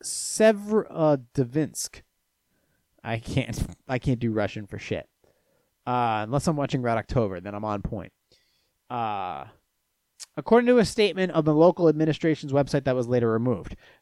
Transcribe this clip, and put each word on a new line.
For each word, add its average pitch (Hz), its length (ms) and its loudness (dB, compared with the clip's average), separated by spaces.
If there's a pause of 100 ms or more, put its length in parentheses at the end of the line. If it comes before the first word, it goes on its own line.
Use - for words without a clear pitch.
Severodvinsk. 156 2000 0 (1000)
I 113 160 -4
can't, 117 420 -4 (280)
I 131 100 -2
can't 123 220 -2
do 117 100 -2
Russian 104 360 -4
for 101 120 -14
shit. - 300 -8 (760)
Uh, 120 380 0
unless 123 240 -2
I'm 165 80 2
watching 139 260 -4
Red 120 160 0
October, 104 440 -2
then 101 120 -12
I'm 104 120 -8
on 104 160 -4
point. 101 320 -10 (760)
Uh, 101 580 -6 (880)
according 233 300 4
to 247 100 6
a 214 80 6
statement 185 460 0
on 156 120 2
the 151 120 4
local 170 340 6
administration's 156 640 0
website 139 300 2
that 131 120 2
was 123 120 0
later 120 240 2
removed, 113 440 -2 (260)